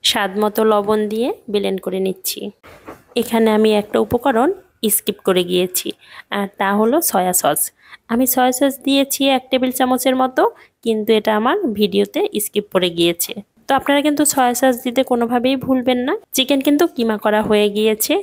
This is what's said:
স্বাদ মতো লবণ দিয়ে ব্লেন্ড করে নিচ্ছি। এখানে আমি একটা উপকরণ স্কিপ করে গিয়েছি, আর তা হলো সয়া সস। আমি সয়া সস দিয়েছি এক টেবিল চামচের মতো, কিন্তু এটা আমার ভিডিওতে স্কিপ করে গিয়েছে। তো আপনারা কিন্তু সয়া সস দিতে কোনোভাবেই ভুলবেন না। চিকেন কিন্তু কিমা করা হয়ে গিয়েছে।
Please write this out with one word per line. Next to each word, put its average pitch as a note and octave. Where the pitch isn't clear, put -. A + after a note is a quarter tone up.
স্বাদ G3+
মতো G#3+
লবণ G#3+
দিয়ে A3
ব্লেন্ড G3
করে F#3+
নিচ্ছি। F#3+
এখানে A3+
আমি G#3+
একটা G#3
উপকরণ A#3+
স্কিপ G3+
করে F3+
গিয়েছি, F3+
আর G3+
তা G3
হলো A3
সয়া F#3
সস। D3+
আমি A#3
সয়া B3+
সস C4
দিয়েছি C#4
এক C4
টেবিল B3+
চামচের B3+
মতো, C4
কিন্তু A3
এটা G#3+
আমার B3
ভিডিওতে G3+
স্কিপ -
করে F#3
গিয়েছে। E3+
তো -
আপনারা C#4
কিন্তু D4+
সয়া B3
সস C4
দিতে B3
কোনোভাবেই B3
ভুলবেন B3+
না। C4
চিকেন C4+
কিন্তু D4
কিমা A3+
করা G#3+
হয়ে G#3
গিয়েছে। G#3+